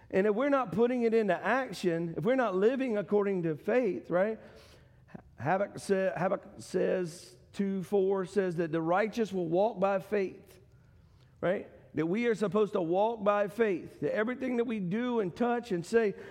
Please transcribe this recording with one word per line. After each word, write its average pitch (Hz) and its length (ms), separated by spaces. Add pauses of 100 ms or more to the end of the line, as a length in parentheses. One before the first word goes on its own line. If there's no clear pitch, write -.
(100)
And 190 160
if 214 80
we're 262 140
not 262 240
putting 240 300
it 226 120
into 208 200
action, 170 840
if 151 80
we're 240 100
not 226 220
living 240 420
according 202 460
to 160 100
faith, 214 560
right? 202 280 (1000)
Habakkuk 185 400
sa-, 190 380
Habakkuk 190 420
says, 180 760 (160)
two 196 320
four 190 420
says 185 300
that 170 160
the 165 80
righteous 202 520
will 180 140
walk 190 320
by 196 200
faith, - 640 (800)
right? 185 280 (260)
That 156 120
we 220 200
are 233 80
supposed 202 380
to 190 100
walk 202 400
by 208 260
faith, 202 520
that - 140
everything 247 420
that 233 80
we 226 160
do 226 400
and 180 140
touch 240 380
and 175 120
say, 220 300 (160)